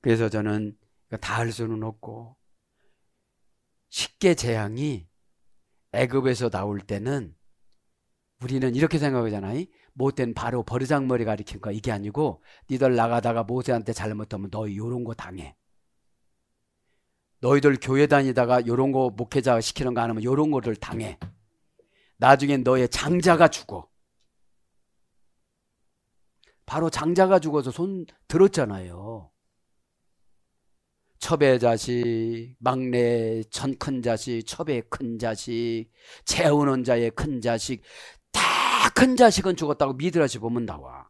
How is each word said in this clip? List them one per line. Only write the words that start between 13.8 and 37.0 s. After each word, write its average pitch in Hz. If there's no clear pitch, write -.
잘못하면 107
너희 107
요런 120
거 113
당해. 90
너희들 139
교회 139
다니다가 127
요런 127
거 131
목회자 117
시키는 123
거 120
안 117
하면 110
요런 143
거를 120
당해. 107
나중엔 135
너의 127
장자가 170
죽어." -
바로 160
장자가 180
죽어서 147
손 180
들었잖아요. 104
첩의 139
자식, 117
막내 120
천 -
큰 131
자식, 113
첩의 147
큰 117
자식, 113
재우는 147
자의 117